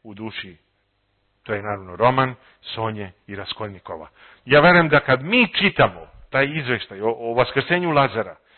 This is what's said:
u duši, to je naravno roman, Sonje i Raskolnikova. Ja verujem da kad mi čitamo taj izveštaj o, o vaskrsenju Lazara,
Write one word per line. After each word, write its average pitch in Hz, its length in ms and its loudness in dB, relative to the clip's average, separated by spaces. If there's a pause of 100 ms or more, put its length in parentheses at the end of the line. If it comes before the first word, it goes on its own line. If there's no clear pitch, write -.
u 110 120 -18
duši, 101 420 -12 (880)
to 113 120 -6
je 101 80 -4
naravno 95 340 -8
roman, 127 380 2 (260)
Sonje 107 520 -8 (140)
i 101 100 -14
Raskolnikova. 95 720 -12 (360)
Ja 147 160 6
verujem 170 280 6
da 147 120 4
kad 131 220 0
mi 220 320 2
čitamo 107 520 0 (240)
taj 135 240 0
izveštaj 123 460 -6
o, 113 180 0
o 117 160 -4
vaskrsenju 165 560 0
Lazara, 113 460 0 (200)